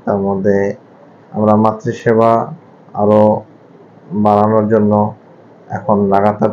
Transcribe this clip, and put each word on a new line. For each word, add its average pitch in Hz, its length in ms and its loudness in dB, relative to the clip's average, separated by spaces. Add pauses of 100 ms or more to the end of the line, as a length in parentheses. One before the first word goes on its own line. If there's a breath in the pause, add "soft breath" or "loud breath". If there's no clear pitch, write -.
তার 101 140 -2
মধ্যে 98 560 -2 (580)
আমরা 107 240 0
মাতৃসেবা 113 960 0 (420)
আরও 107 460 2 (720)
বাড়ানোর 104 560 2
জন্য 104 460 0 (560)
এখন 101 360 -2
লাগাতার 101 460 0